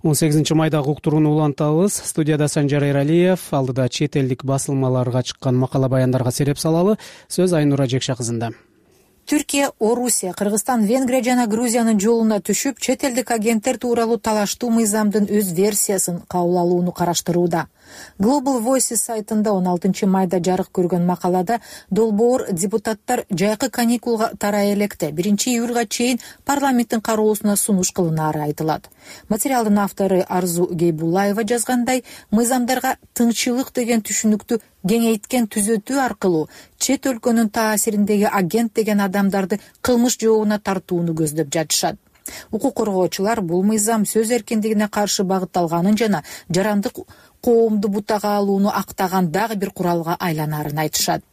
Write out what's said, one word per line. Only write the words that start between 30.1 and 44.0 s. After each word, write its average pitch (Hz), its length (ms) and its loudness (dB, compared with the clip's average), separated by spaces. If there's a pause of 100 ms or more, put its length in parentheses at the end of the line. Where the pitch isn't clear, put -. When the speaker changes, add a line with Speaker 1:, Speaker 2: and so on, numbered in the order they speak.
Speaker 2:
Арзу 180 420 0
Гейбулаева 175 720 0
жазгандай, 240 600 0 (260)
мыйзамдарга 247 680 0 (160)
тыңчылык 240 580 0
деген 233 300 0
түшүнүктү 220 580 -2 (260)
кеңейткен 226 640 0
түзөтүү 220 480 -2
аркылуу 196 540 -2 (280)
чет - 280 -2
өлкөнүн 233 420 0
таасириндеги 208 840 0
агент 208 440 0
деген 208 260 0
адамдарды 196 600 0 (200)
кылмыш 240 400 2
жообуна 214 380 2
тартууну 180 560 -2
көздөп 156 400 -2
жатышат. 160 420 -2 (540)
Укук 220 260 -2
коргоочулар 202 640 0
бул 175 240 0
мыйзам 214 400 2